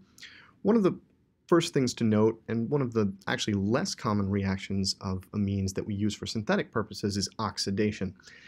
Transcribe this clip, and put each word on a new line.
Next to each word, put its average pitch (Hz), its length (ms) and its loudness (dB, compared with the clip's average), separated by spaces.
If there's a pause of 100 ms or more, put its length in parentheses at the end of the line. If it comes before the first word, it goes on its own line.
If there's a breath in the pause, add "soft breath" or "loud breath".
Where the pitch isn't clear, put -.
(640 loud breath)
One 214 140 4
of 220 60 4
the 165 160 2 (480)
first 170 260 4
things 127 220 2
to 120 100 -2
note, 110 340 4 (100)
and 113 200 -2
one 143 140 0
of 117 100 -4
the 107 180 2 (160)
actually 113 280 -2
less 110 400 0
common 101 340 0
reactions 98 720 -2
of 95 300 -6
amines 98 440 -2
that - 120 -6
we 104 80 -6
use 104 200 0
for - 120 -10
synthetic 147 440 -2
purposes, 104 460 -2
is 95 120 -2 (100)
oxidation. 101 760 -2 (340 loud breath)